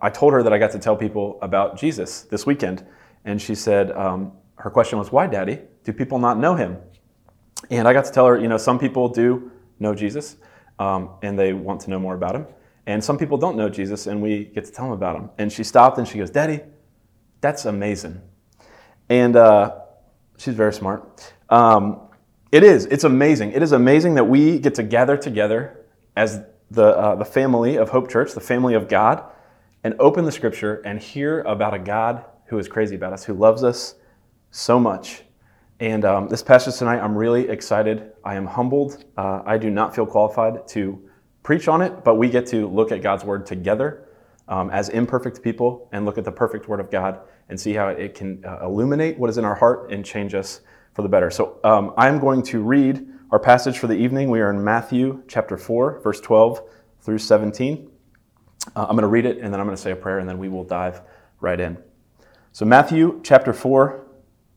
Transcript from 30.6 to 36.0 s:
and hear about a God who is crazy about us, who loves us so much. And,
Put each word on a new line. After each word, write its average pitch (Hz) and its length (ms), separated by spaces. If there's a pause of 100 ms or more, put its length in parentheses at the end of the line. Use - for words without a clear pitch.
and 101 140
hear 147 420
about 104 320
a 98 60
God 113 440 (220)
who 110 140
is 98 80
crazy 104 280
about 92 160
us, 95 120
who 110 100
loves 110 300
us - 320 (560)
so - 280
much. 98 440 (560)
And, 110 260